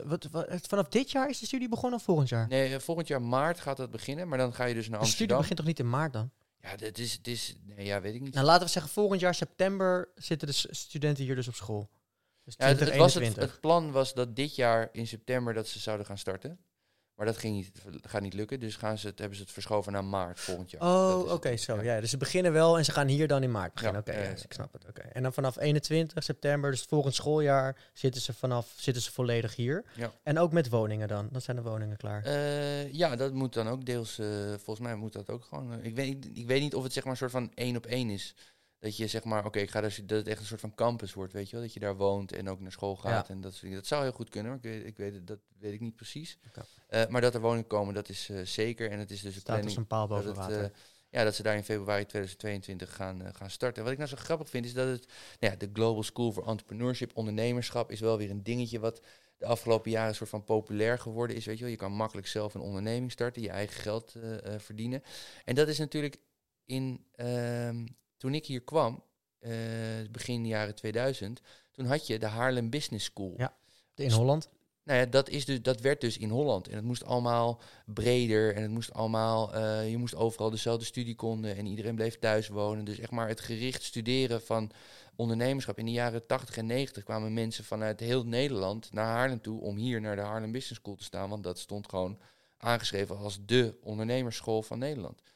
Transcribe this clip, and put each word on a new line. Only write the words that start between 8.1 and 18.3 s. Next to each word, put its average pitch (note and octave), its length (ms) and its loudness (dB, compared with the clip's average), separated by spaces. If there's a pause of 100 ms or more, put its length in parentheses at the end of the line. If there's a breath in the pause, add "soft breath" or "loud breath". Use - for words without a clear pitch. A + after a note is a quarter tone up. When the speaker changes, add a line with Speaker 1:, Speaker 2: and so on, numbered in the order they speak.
Speaker 2:
ik B2 60 -8
niet. C3+ 120 -6
Speaker 1:
Nou, C3+ 120 4
laten F3 200 10
we E3 60 0
zeggen, D#3 200 -2
volgend G3 300 4
jaar F3+ 140 4
september F#3 800 2
zitten - 320 -2
de C#3 60 -2
s-, - 160 0
studenten C#3+ 540 0
hier C3 120 0
dus B2 120 0
op A#2+ 80 -6
school. G#2+ 340 -4 (540)
Dus A#2+ 140 -16
Speaker 2:
Ja, B2+ 100 4
het, C#3 120 10
het D3 100 6
was - 0 -
het, C3+ 100 6
Speaker 1:
twintig D#3 220 10
eenentwintig. A2 300 2
Speaker 2:
het - 100 -20
plan D#3+ 300 6
was C3+ 220 4
dat B2 220 0
dit C3+ 200 0
jaar A2+ 360 6
in A#2 160 -4
september A#2+ 460 0
dat G#2+ 140 -2
ze - 120 -8
zouden G#2+ 260 -2
gaan G2 120 -8
starten. G2 420 -6 (560)
Maar G#2 100 -4
dat A2 120 2
ging G#2+ 180 -2
niet, F#2+ 160 -6 (300)
gaat - 200 -2
niet G2 120 -4